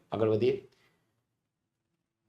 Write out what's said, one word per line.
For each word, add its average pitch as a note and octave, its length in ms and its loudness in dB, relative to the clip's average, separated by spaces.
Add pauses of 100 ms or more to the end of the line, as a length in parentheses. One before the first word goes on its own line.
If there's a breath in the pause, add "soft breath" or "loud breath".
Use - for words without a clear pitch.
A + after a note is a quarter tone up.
(120)
આગળ G#2+ 180 0
વધીએ. A2 380 0 (1600)